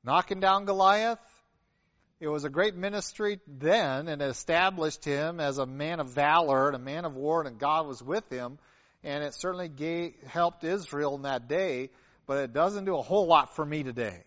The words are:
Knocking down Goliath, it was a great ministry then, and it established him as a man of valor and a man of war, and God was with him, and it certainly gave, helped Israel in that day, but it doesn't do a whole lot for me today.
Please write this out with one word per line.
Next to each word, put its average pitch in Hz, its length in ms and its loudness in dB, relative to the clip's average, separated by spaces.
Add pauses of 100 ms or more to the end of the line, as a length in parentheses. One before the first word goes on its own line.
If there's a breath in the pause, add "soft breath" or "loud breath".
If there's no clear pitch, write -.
Knocking 180 360 0
down 196 240 4
Goliath, 202 540 4 (1000)
it 156 80 -4
was 151 160 -2
a 147 60 -4
great 185 240 2
ministry 202 720 -4
then, 147 640 2
and 147 140 -4
it 139 80 0
established 165 760 0
him 156 360 -2
as 143 180 -2
a 135 80 0
man 147 340 -6
of 135 100 -4
valor 143 580 4
and 139 80 0
a - 20 -8
man 139 260 -6
of 147 120 -6
war, 151 260 0
and 123 160 -8
God 151 280 2
was 127 160 -10
with 170 280 -4
him, 127 280 -8 (440 soft breath)
and 147 220 -6
it 139 100 -8
certainly 180 340 -6
gave, 165 460 -6 (120)
helped 170 380 0
Israel 151 520 -2
in 139 60 -10
that 127 260 -4
day, 139 420 -2 (360 soft breath)
but 139 120 -2
it 131 140 -4
doesn't 190 320 0
do 190 120 0
a 135 60 -4
whole 190 240 2
lot 160 300 4
for 156 80 -2
me 151 180 -4
today. 117 440 -6